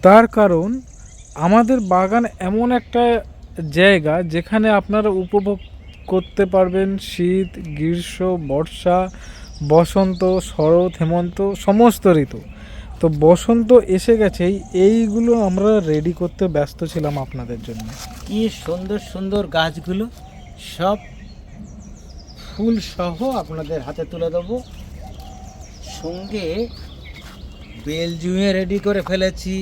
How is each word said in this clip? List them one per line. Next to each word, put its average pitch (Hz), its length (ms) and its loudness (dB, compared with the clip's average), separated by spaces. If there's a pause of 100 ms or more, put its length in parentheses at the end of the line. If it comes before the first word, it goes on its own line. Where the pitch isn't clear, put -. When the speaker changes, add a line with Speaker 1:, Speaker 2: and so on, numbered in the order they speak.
Speaker 1:
তার 214 200 10 (120)
কারণ 190 320 4 (760)
আমাদের 226 320 6 (160)
বাগান 190 300 4 (240)
এমন 226 220 0 (120)
একটা 240 220 0 (760)
জায়গা 175 360 6 (180)
যেখানে 214 340 0 (120)
আপনারা 208 300 0 (140)
উপভোগ 196 340 0 (540)
করতে 185 320 0 (100)
পারবেন 190 360 2 (200)
শীত, 180 420 0 (260)
গ্রীষ্ম, 170 420 -4 (320)
বর্ষা, 160 480 0 (760)
বসন্ত, 180 480 4 (300)
শরৎ, 170 480 2
হেমন্ত, 170 380 -2 (280)
সমস্ত 214 380 4 (200)
ঋতু। - 180 -8 (580)
তো - 60 0 (200)
বসন্ত 220 440 4 (260)
এসে 185 260 2
গেছেই, 190 340 0 (320)
এইগুলো 226 440 2 (180)
আমরা 196 220 2 (200)
রেডি 151 300 0
করতে 175 220 -4 (120)
ব্যস্ত 147 240 -2 (140)
ছিলাম 147 220 -4 (100)
আপনাদের 120 420 -10
জন্য। 110 200 -12 (400)
Speaker 2:
কি 208 140 -2 (240)
সুন্দর 185 340 -4 (120)
সুন্দর 190 320 -4 (120)
গাছগুলো, 165 500 -2 (720)
সব 196 220 -2 (1500)
ফুল 226 280 -2 (180)
সহ 175 240 -6 (240)
আপনাদের 156 460 -8
হাতে 151 240 -8
তুলে 165 240 -4
দেবো। 180 200 -4 (1400)
সঙ্গে 185 460 -8 (1400)
বেল 165 260 -4 (120)
জুঁয়ে 185 240 0 (100)
রেডি 190 280 -2
করে 202 240 0
ফেলেছি। 190 520 -2